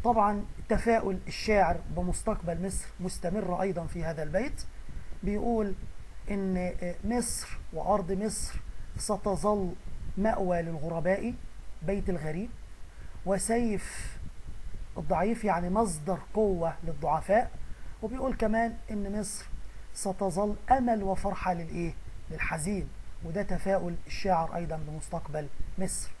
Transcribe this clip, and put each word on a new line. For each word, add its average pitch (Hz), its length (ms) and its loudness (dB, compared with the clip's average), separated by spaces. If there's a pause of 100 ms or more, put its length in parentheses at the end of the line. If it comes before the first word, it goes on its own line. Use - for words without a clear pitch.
طبعا 208 400 4 (240)
تفاؤل 214 580 4
الشاعر 190 500 4 (200)
بمستقبل 175 720 0
مصر - 220 -4 (120)
مستمر 180 640 0
أيضا 175 240 0
في 170 180 -2
هذا 160 180 -2
البيت، 185 420 0 (580)
بيقول 208 520 2 (560)
إن 190 420 0 (320)
مصر 240 540 0 (140)
وأرض 190 400 2
مصر 196 460 0 (380)
ستظل 196 760 2 (460)
مأوى 185 440 4
للغرباء، 165 720 0 (480)
بيت 196 280 0
الغريب، 165 400 -2 (760)
وسيف 214 920 0 (800)
الضعيف 185 460 2
يعني 175 260 2
مصدر 180 480 2 (160)
قوة 180 400 2 (100)
للضعفاء، 160 680 2 (520)
وبيقول 247 320 -2
كمان 226 420 4 (140)
إن 202 300 -2
مصر - 260 -6 (480)
ستظل 196 600 0 (140)
أمل 240 320 6
وفرحة 190 520 0
للإيه؟ 165 400 -2 (360)
للحزين، 165 580 -2 (360)
وده 170 180 -2
تفاؤل 180 520 2 (120)
الشاعر 165 500 2
أيضا 160 320 -2
بمستقبل 151 600 -4 (300)
مصر. 190 320 0 (100)